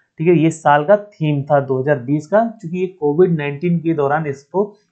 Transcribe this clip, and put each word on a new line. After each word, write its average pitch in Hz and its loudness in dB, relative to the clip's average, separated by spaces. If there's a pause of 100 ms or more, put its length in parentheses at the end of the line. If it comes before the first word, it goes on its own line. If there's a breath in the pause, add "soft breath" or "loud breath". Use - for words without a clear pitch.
(180 soft breath)
ठीक 160 -4
है, 175 6
ये 160 2
साल 151 2
का 202 4
थीम 151 -4
था 147 2
दो 131 -2
हज़ार 139 0
बीस 143 -4
का, 214 2
क्योंकि 180 -10
ये 185 -2
कोविड 165 0
नाइनटीन 147 -2
के 160 -2
दौरान 147 -2
इसको 185 -6 (160)